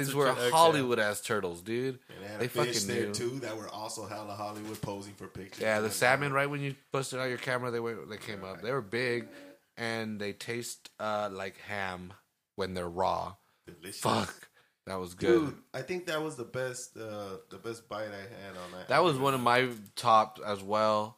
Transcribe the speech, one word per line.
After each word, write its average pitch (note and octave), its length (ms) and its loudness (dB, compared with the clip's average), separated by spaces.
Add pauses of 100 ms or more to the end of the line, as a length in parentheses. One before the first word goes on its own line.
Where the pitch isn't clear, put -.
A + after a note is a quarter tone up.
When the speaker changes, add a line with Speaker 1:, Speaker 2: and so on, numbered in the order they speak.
Speaker 1:
these C3+ 80 -2
Speaker 2:
what C#3 120 4
Speaker 1:
were B2+ 60 4
Speaker 2:
you, B2+ 60 -2
okay. B2 120 4
Speaker 1:
Hollywood D3+ 480 8
ass G#2 220 2
turtles, F#2 400 -2
dude. B2 380 -2 (160)
Speaker 3:
And F#2 80 -14
they G2 60 -10
had G#2 100 -8
Speaker 1:
They A#2 60 0
Speaker 3:
a B2 40 -2
fish A#2+ 340 0
Speaker 1:
fucking G2 120 -4
Speaker 3:
there A#2 120 2
Speaker 1:
knew. G#2 60 -4
Speaker 3:
too B2 260 -2
that A2 180 -6
were G#2+ 120 -10
also G#2+ 360 -8
hella G#2 300 -8
Hollywood G#2+ 460 -8
posing G2+ 340 -6
for G2 120 -14
pictures. - 340 -10
Speaker 1:
Yeah, G#2+ 180 4
the G#2+ 60 2
Speaker 3:
And G#2 80 0
Speaker 1:
salmon, C3+ 400 4
right C#3 160 2
when C#3+ 120 -4
you C#3 140 -2 (160)
busted C3+ 280 -2
out C3 100 -2
your B2 100 -2
camera, B2+ 320 -2
they A#2 80 0
went, A2 300 -6
they G#2 80 -8
came G2 260 -8
up. F#2 120 -8
Speaker 3:
Right. E2 80 -14
Speaker 1:
They A2+ 80 -2
were C3+ 100 0
big, A#2 460 0 (500)
and A2+ 420 -4
they G2+ 140 -4
taste, - 560 -8 (100)
uh, G#2 320 0
like F#2+ 300 -8
ham F#2+ 520 -6 (420)
when F#2 180 -2
they're F2+ 160 -2
raw. F2 440 0 (320)
Speaker 3:
Delicious. F2 360 -14
Speaker 1:
Fuck, A2+ 480 0 (360)
that F#2+ 140 -6
was F2+ 160 -8
good. F#2+ 120 0 (200)
Speaker 3:
Dude, B2 80 -6 (180)
I C3 80 -6
think F3 260 -6
that D#3 140 0
was D#3 140 -6
the B2+ 80 -6
best, B2+ 540 -6
uh, G#2 400 -8 (120)
the G2 80 -16
best A2 320 -10
bite G#2+ 200 -6
I G2+ 120 -10 (240)
had F#2+ 180 -12
on F2+ 140 -12
that. F2+ 120 -12
Speaker 1:
That C#3+ 140 6
was D#3+ 140 4
one C3+ 160 2
of C3 80 0
my B2 280 6 (260)
top A2 500 6
as G2+ 160 -2
well. G#2+ 560 2